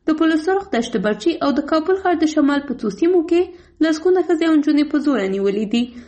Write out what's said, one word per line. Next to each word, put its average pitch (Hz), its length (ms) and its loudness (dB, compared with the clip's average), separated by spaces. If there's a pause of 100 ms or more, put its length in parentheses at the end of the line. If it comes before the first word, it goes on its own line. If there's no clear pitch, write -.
د 311 140 0
پل 320 240 2
سرخ، 381 260 -2
دشت 240 320 -2
برچي 214 400 -2
او 277 140 0
د 294 120 -4
کابل 320 320 0
ښار 339 220 0
د 311 140 0
شمال 277 320 2
په 247 100 -6
څو 208 220 -6
سیمو 339 280 2
کې 339 120 2 (420)
لسګونه 320 380 2
ښځې 330 260 0
او 320 80 4
نجونې 294 360 2
په 302 140 0
زوره 226 220 0
نیولې 196 460 -2
دي. 240 100 2 (240)